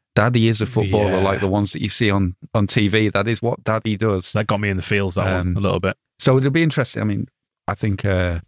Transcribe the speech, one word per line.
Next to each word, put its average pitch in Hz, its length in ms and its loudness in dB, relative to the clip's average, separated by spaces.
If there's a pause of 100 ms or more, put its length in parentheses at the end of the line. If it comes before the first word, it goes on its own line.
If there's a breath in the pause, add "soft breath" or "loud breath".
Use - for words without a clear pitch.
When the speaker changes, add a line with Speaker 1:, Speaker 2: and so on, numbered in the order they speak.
(160)
Speaker 1:
Daddy 113 320 4
is 110 140 0
a 107 60 -2
footballer 104 500 2
Speaker 2:
Yeah. 92 60 2
Speaker 1:
like 98 160 0
the 98 80 0
ones 101 260 0
that - 80 -6
you 104 80 -2
see 107 220 2
on, 95 240 0 (180)
on 104 140 2
T 107 200 2
V. 107 220 2
That 98 180 -2
is 117 140 -2
what - 220 -2
Daddy 110 340 -2
does." 98 360 -2
Speaker 2:
That 107 140 -2
got 101 120 0
me 104 100 -2
in 95 80 -2
the 87 60 -4
feels, 101 320 -2
that 95 100 0
one, 92 240 0
Speaker 1:
Um, 90 80 0
Speaker 2:
a - 20 -2
little 95 200 0
bit. 95 180 -2 (220)
Speaker 1:
So 131 180 4
it'll 135 140 2
be 160 120 2
interesting. 139 380 -2
I 107 40 -2
mean, 104 220 -2 (400)
I 101 60 -2
think, 101 320 -2
uh, 90 420 0